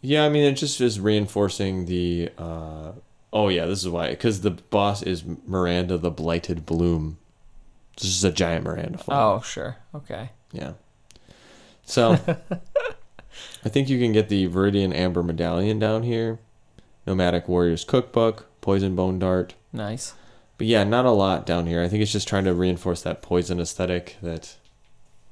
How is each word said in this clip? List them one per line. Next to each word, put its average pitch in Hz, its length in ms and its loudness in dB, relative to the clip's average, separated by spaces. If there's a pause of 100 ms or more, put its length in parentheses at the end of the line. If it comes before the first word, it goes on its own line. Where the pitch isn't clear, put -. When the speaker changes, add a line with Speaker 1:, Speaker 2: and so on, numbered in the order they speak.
Speaker 1:
Yeah, 151 240 4
I 151 40 6
mean, 147 140 4
it 139 100 6
just 135 280 -4
is 113 180 2
reinforcing 98 840 0
the, 87 520 0
uh, 80 540 -10 (420)
oh 107 140 4
yeah, 85 180 2
this 95 160 -2
is 92 80 -4
why, 85 260 -2
'cause 110 260 0
the 104 100 2
boss 101 500 -2
is 87 220 -4 (220)
Miranda 90 520 0
the 82 140 -2
Blighted 82 540 -4
Bloom. 82 520 0 (840)
This 95 160 -2
is 92 80 -2
a 95 80 4
giant 82 320 -2
Miranda 165 360 -6
form. - 180 -4
Speaker 2:
Oh, 110 240 2
sure. - 360 -10 (180)
Okay. 127 340 -12 (220)
Speaker 1:
Yeah. - 220 -10 (1080)
So, 117 280 4
Speaker 2:
<laughs> - 1500 -4
Speaker 1:
I - 40 0
think 135 200 0
you 131 100 2
can 120 120 2
get 107 180 4
the 95 180 2
Viridian 95 460 2
Amber 87 300 0
Medallion 87 560 0
down 110 240 0
here. 113 340 -2 (680)
Nomadic 87 400 2
Warrior's 87 360 2
Cookbook, 113 600 0 (160)
Poison 98 340 0
Bone 92 220 0
Dart. 92 380 0 (180)
Speaker 2:
Nice. 110 400 -10 (460)
Speaker 1:
But 110 80 -2
yeah, 113 160 6
not 120 220 4
a 123 60 6
lot 95 360 2
down 85 180 0
here. 85 160 0
I 87 60 0
think 107 160 2
it's 107 80 -2
just 104 160 -2
trying 98 160 0
to 92 100 2
reinforce 90 480 0
that - 220 -6
poison 87 360 -2
aesthetic, 87 640 -4
that 82 340 -10 (760)